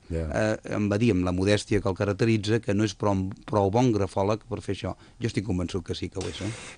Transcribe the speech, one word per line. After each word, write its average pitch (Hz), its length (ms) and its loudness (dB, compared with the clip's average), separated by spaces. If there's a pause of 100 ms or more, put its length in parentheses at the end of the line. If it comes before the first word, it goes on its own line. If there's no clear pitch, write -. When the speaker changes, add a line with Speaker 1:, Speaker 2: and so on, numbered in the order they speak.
(120)
Speaker 1:
Ja. 82 180 -2
Speaker 2:
Eh, 110 460 -2
em 104 160 0
va 104 60 2
dir, 117 140 4
amb 92 140 4
la 90 60 0
modèstia 98 500 2
que 98 80 -2
el 92 60 0
caracteritza, 107 680 2
que 104 120 -2
no 104 100 2
és 107 100 0
prou, 101 220 0 (300)
prou 98 260 2
bon 123 220 4
grafòleg 98 560 0
per 101 120 -6
fer 98 140 -6
això. 90 200 -6 (240)
Jo 117 80 -2
estic 104 180 -2
convençut 90 400 -2
que 90 100 -6
sí 90 140 -8
que 92 100 -10
ho 90 80 -6
és, - 140 -10
eh? 98 80 -4 (280)